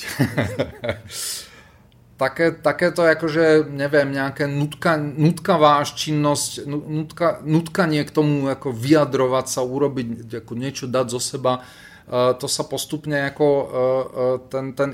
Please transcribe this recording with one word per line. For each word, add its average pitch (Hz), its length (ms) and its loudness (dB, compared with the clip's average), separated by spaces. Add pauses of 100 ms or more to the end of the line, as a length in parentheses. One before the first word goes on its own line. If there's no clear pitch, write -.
<laughs> - 1500 -6 (680)
Také, 160 320 0
takéto, 165 480 0
akože, 156 720 4
neviem, 143 400 2
nejaké 135 320 -2
nutka-, 151 560 0
nutkavá 151 800 4
až - 160 -6
činnosť, 147 720 -2
nu-, 147 160 -6
nutka-, 156 560 -2
nutkanie 156 640 0
k - 80 -12
tomu, 147 320 2
ako 135 320 -4
vyjadrovať 131 720 4
sa, 127 160 -2
urobiť, 123 640 -2
ako 117 240 -12
niečo 135 320 -8
dať 127 320 -2
zo - 0 -
seba, 127 480 -2
e, - 720 -2
to - 80 -10
sa 139 240 -4
postupne, 147 560 -6
ako, 143 240 2
e, 139 160 4
e, - 80 -10 (800)
ten, 135 240 -6
ten 139 160 -2